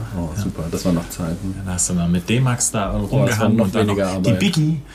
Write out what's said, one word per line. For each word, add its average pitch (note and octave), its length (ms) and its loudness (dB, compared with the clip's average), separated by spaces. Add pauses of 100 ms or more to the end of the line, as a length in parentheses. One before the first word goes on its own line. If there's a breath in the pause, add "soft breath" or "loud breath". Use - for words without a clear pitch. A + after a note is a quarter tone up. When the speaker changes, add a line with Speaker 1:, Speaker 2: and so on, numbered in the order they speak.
(160)
Speaker 1:
oh, E2+ 200 -4
Speaker 2:
Ja. - 80 -4
Speaker 1:
super. E2+ 260 -4
Das F2+ 160 -6
waren F2 100 4
noch E2+ 140 -4
Zeiten. F2+ 480 -6
Speaker 2:
Ja, G2 80 -8
da F#2 80 -4
hast - 160 -2
du F#2 60 0
mal E2+ 140 2
mit F2 200 0
D-Max B2 420 2
da G2+ 220 -2
Speaker 1:
Oh, G#2+ 80 0
das G2 100 -2
Speaker 2:
rumgehangen G2+ 280 2
Speaker 1:
war G#2+ 100 4
noch A2 160 4
Speaker 2:
und F#2+ 100 -2
dann G#2+ 120 4
Speaker 1:
weniger G2 260 2
Speaker 2:
noch F#2+ 80 -2
die G2 80 2
Speaker 1:
Arbeit. - 100 4
Speaker 2:
Biggie, D#3+ 420 2 (140 loud breath)